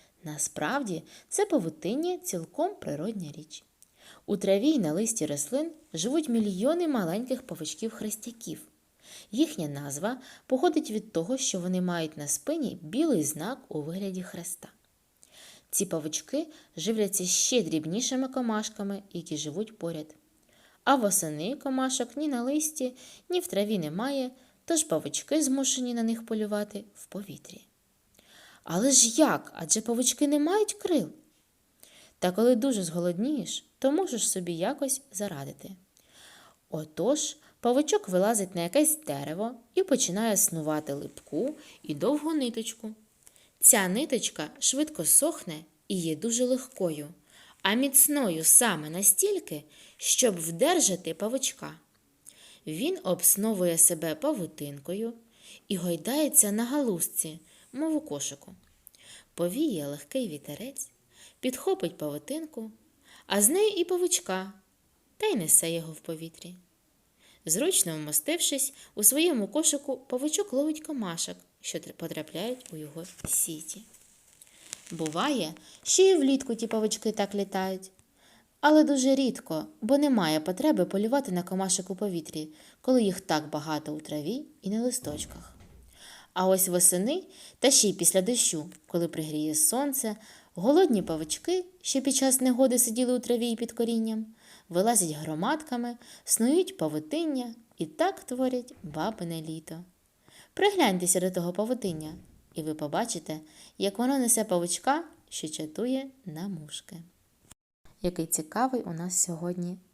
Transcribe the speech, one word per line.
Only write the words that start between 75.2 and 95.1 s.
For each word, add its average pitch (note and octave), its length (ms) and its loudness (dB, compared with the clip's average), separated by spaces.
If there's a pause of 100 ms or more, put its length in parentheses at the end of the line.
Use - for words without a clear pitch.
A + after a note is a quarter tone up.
що - 200 6
і F#4+ 120 8
влітку C4+ 400 2
ті A3+ 120 -4
павучки A3 440 0
так G3+ 240 -2
літають. F#3+ 560 -4 (720)
Але D4+ 220 10
дуже C4+ 320 4
рідко, A3+ 500 0 (160)
бо B3+ 160 4
немає G#3+ 420 4
потреби G#3 460 2
полювати A3 460 0
на F3 120 0
комашок F#3 460 -2
у G3 60 -6
повітрі, E3 520 -6 (340)
коли B3+ 220 6
їх F#3 180 0
так D3+ 280 0
багато D3+ 440 -4
у D3+ 60 -8
траві D#3 460 -6 (160)
і F#3+ 80 -6
на A3 120 -2
листочках. E3+ 760 -6 (800)
А F#3 140 2
ось F#3+ 200 6
восени, F#3+ 560 4 (360)
та C4 120 6
ще A3 180 6
й F3+ 40 2
після F#3 280 4
дощу, F#3 480 0 (180)
коли E3+ 200 0
пригріє D#3 480 -2
сонце, A#3+ 600 0 (400)
голодні C4 460 6
павучки, E3 640 -2 (160)
що - 200 -2
під C4 140 2
час C4 260 2
негоди B3+ 380 4
сиділи A#3+ 340 2
у B3 60 2
траві A#3+ 320 0
і A3+ 40 -2
під A#3 160 -6
корінням, A3+ 540 -2 (440)
вилазять F#3 420 2